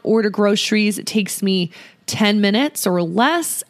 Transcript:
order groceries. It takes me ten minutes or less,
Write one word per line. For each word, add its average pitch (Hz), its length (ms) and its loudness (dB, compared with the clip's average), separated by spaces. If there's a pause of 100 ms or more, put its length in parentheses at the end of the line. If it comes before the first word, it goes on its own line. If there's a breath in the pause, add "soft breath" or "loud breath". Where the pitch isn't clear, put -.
order 220 260 2
groceries. 208 680 0
It - 60 -12
takes - 360 -2
me 190 300 0 (360 loud breath)
ten 208 340 2
minutes 214 440 0
or 180 160 0
less, 240 680 -2